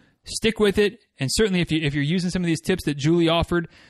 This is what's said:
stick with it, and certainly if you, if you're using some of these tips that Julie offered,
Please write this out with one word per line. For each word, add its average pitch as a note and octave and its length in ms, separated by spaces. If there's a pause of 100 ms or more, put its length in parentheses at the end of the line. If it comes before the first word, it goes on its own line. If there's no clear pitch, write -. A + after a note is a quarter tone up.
(260)
stick - 340
with G3+ 180
it, G#3 220 (180)
and C3+ 140
certainly F#3+ 280
if E3 100
you, D#3 120
if C#3+ 120
you're C#3+ 100
using F3 260
some F#3 120
of F3 40
these D#3+ 140
tips F#3 240
that - 120
Julie E3 320
offered, E3+ 400 (220)